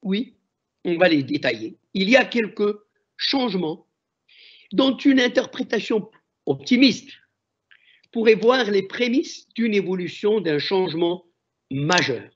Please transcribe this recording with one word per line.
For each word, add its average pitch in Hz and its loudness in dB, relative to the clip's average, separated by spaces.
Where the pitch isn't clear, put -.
Oui, 202 -6
on 175 -2
va 180 4
les 147 2
détailler. 127 -6
Il 190 -2
y 247 4
a - 4
quelques 208 -4
changements 185 -4
dont 262 2
une 269 4
interprétation 247 -2
optimiste 233 2
pourrait 226 4
voir 220 2
les 196 2
prémices 240 -2
d'une 226 0
évolution, 190 0
d'un 156 0
changement 170 -2
majeur. 139 -2